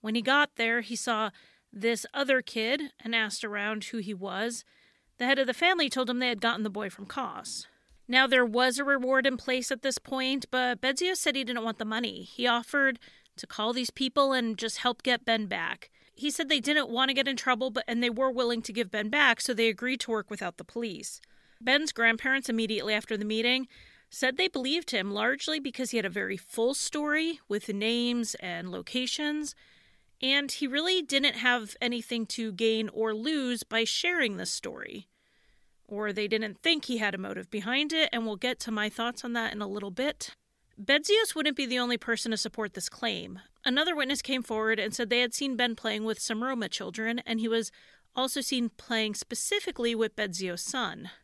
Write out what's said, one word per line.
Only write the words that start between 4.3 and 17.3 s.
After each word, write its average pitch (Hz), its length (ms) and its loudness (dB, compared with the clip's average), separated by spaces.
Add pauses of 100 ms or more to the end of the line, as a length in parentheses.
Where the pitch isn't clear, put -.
The 247 80 -4
head 262 140 6
of 269 80 4
the 247 80 0
family 339 340 4
told 254 220 0
him 247 80 0
they 254 100 2
had 233 140 -2
gotten 233 200 2
the 214 60 0
boy 202 220 -4
from 196 160 -14
Cos. - 640 -8 (380)
Now, 262 200 6
there 254 180 6
was 247 340 2
a 277 60 0
reward 262 400 4
in 262 140 2
place 254 320 -2
at 247 100 -2
this 262 160 -2
point, 262 540 -2
but 247 320 0
Bezios 339 340 2
said 285 200 0
he 269 60 0
didn't 240 220 -2
want 220 140 -2
the 220 80 -4
money. 220 340 -2
He 240 260 -4
offered 247 520 2 (400)
to - 80 -12
call 220 260 -2
these 247 160 -2
people 269 460 2
and 233 240 0
just 226 180 -6
help - 260 -2
get 247 220 0
Ben 226 220 2
back. 175 440 -6 (240)
He 294 160 -4
said 285 200 -2
they 294 100 4
didn't 285 300 2
want 254 180 2
to 269 60 0
get 262 120 2
in 269 100 -2